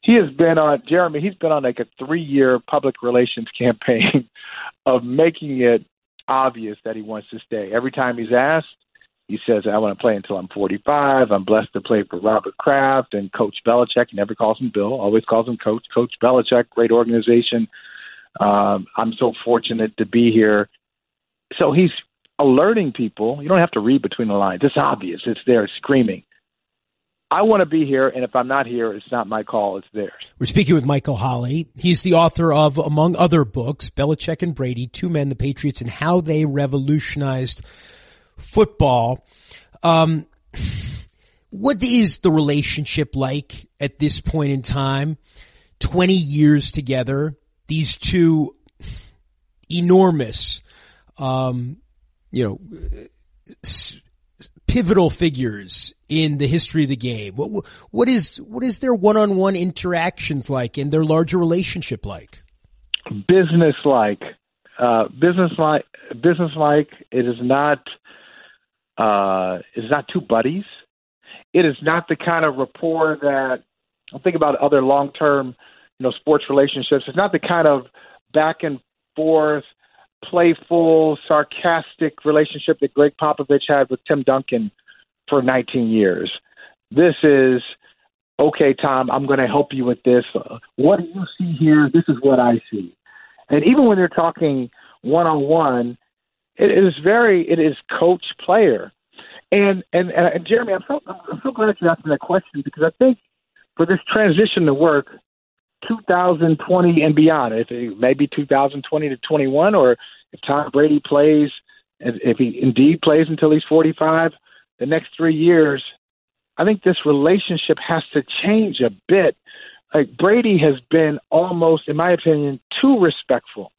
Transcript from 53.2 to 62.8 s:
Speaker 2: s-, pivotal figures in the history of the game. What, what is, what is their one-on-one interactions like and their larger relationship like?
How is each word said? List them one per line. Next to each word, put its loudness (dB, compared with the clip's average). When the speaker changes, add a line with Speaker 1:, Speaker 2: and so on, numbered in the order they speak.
Speaker 2:
s-, 0
pivotal 2
figures -6
in -2
the -2
history 0
of -4
the -4
game. -10
What, -8
what 0
is, -2
what -12
is -4
their 0
one-on-one 2
interactions -6
like -6
and -6
their 0
larger 0
relationship -4
like? -16